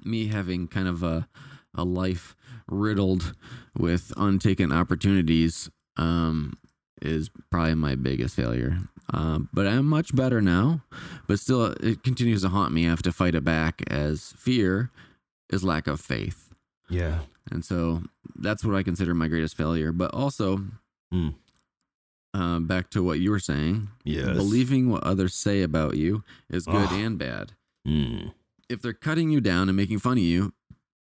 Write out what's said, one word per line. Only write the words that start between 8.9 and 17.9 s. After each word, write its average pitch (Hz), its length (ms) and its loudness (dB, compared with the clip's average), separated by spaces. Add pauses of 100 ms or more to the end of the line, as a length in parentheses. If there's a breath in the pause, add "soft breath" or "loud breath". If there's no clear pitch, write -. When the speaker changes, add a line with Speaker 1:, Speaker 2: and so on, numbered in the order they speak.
Speaker 1:
Um, 78 380 0
but 98 160 2
I'm 131 180 2
much 156 280 0
better 127 280 2
now, 104 400 4 (460 loud breath)
but 101 100 4
still 123 280 2 (140)
it 110 220 -2
continues 120 400 2
to 95 80 2
haunt 90 240 2
me. 82 120 4
I 82 40 4
have 82 120 0
to 85 100 0
fight 87 240 2
it 69 80 0
back 80 440 0
as 73 480 -4
fear 110 540 2 (580 soft breath)
is 92 160 -2
lack 80 240 0
of 76 120 -2
faith. - 520 -6 (360)
Speaker 2:
Yeah. 82 320 -2 (300)
Speaker 1:
And 82 140 -6
so 85 380 0 (340)